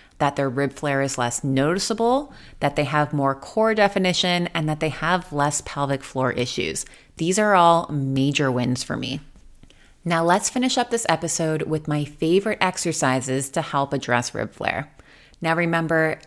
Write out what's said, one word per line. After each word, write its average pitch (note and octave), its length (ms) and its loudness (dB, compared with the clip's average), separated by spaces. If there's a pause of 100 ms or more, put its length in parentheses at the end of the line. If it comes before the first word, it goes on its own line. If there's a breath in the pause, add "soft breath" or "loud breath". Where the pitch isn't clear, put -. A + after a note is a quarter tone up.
(180 loud breath)
that D3 180 0
their C#3 140 0
rib C3+ 220 -2
flare C#3 300 -2
is C3+ 160 -2
less A#2+ 240 -2
noticeable, G3+ 880 0 (280 loud breath)
that C#3+ 160 0
they D3 80 2
have D3 280 0
more C#3 220 2
core A3 400 0
definition, F#3 800 2
and D#3 140 -2
that D#3 120 -2
they D#3 100 0
have E3+ 420 -2
less D3 320 0
pelvic C#3 380 -2
floor C3 300 -2
issues. B2 520 -4 (320 loud breath)
These F3+ 220 0
are G#3 160 4
all E3+ 340 6
major C3+ 600 2
wins B2 320 0
for C3+ 140 -6
me. C3 240 -6 (840 soft breath)
Now E3+ 200 0
let's F#3 260 2
finish B3+ 280 0
up B3 120 0
this A3+ 180 -2
episode D#3 540 -2
with D3+ 240 -4
my D3 180 -2
favorite F#3 560 0
exercises C3+ 920 0
to D#3+ 120 -2
help C#3 300 -2
address B2 420 0
rib A2 180 -4
flare. - 400 -4 (480 soft breath)
Now D#3+ 160 0
remember, E3 720 0